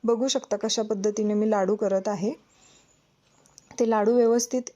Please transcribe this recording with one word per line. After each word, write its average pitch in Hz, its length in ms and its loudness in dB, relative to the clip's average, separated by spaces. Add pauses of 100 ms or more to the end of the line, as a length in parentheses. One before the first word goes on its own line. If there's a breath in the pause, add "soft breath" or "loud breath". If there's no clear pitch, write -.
बघू 233 240 0
शकता 254 280 -4
कशा 220 260 -4
पद्धतीने 208 520 -2
मी 214 160 2
लाडू 202 260 2
करत 190 320 -2
आहे. 208 240 -4 (1500 soft breath)
ते 226 100 2
लाडू 214 240 2
व्यवस्थित 240 600 2